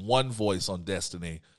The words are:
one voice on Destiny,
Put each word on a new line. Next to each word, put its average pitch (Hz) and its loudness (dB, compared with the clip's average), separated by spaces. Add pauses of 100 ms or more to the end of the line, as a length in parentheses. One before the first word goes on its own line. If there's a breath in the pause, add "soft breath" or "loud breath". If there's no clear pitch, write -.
one 127 4
voice 104 2
on 90 -4
Destiny, 85 -4 (180)